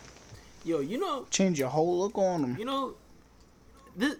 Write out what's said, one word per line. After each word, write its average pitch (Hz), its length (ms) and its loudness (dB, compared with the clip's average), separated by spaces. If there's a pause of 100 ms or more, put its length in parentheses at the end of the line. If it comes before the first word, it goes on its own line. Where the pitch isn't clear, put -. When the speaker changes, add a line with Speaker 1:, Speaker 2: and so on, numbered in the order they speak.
(640)
Speaker 1:
Yo, 160 160 0
you 165 160 -4
know, 320 320 -2
Speaker 2:
Change 185 300 4
your 131 100 2
whole 165 300 2
look 202 180 -2
on 185 260 2
him. 123 160 -2
Speaker 1:
you 220 60 -4
know, 269 300 -4 (1000)
this, 262 240 0